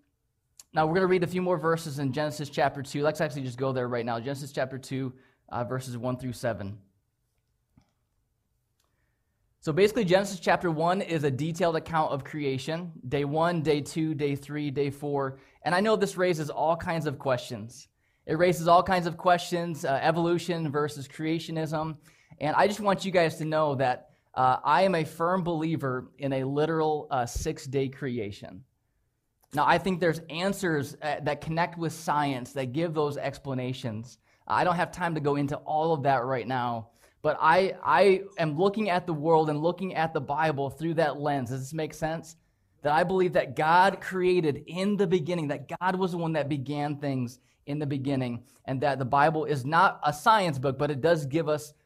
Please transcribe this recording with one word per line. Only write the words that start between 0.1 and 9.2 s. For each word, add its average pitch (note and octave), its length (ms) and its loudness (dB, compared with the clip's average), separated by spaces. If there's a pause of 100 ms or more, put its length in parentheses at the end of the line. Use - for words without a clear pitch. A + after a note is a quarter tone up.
now D#3+ 120 4
we're D#3+ 100 2
gonna F#3+ 120 4
read F3+ 160 4
a E3 40 -2
few F3+ 140 -2
more F3+ 160 2
verses D#3+ 420 -2
in C3+ 120 0
Genesis D3+ 380 -4
chapter C#3+ 340 0
two. C#3+ 200 -4
Let's D#3 180 0
actually C#3+ 220 -4
just B2 140 -6
go C3+ 140 0
there B2 160 -2
right A#2+ 180 -2
now. A#2 140 -2
Genesis C3+ 320 -8
chapter C3 260 -4
two, C3 360 -6 (340)
uh, A#2+ 160 -6
verses B2+ 340 -6
one B2+ 200 -4
through B2+ 160 -8
seven. G#2 440 -6 (2750)